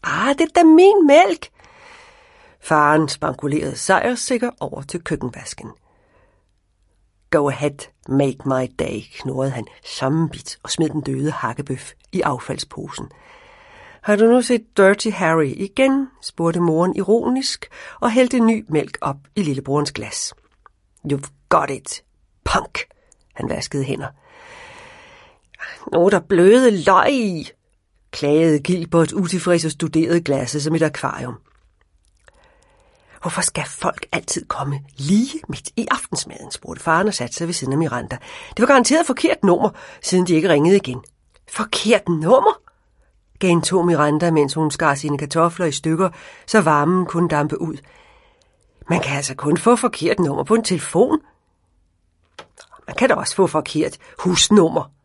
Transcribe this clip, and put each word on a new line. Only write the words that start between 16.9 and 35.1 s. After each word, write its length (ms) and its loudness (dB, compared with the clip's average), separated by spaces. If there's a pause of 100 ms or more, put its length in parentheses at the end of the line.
ironisk 760 -2 (300)
og 120 2
hældte 280 2
ny 300 2
mælk 320 -2
op 160 -6 (180)
i 80 -2
lillebrorens 480 -2
glas. 420 -10 (800)
"You've 180 -6 (200)
got 200 2
it, 340 -10 (400)
punk," 360 -4 (540)
han 160 -8
vaskede 340 -6
hænder. 240 -6 (1900)
"Nu 120 4
er 40 4
der 100 2
bløde 640 4
løg 300 4
i," 380 -4 (600)
klagede 480 2
Gilbert 540 0
utilfreds 520 0
og 60 -2
studerede 500 0
glasset 420 -4
som 120 -2
et 80 0
akvarium. 520 -6 (1900)
"Hvorfor 200 -6
skal 260 -4
folk 440 -6
altid 340 -6
komme 340 -6 (180)
lige 520 0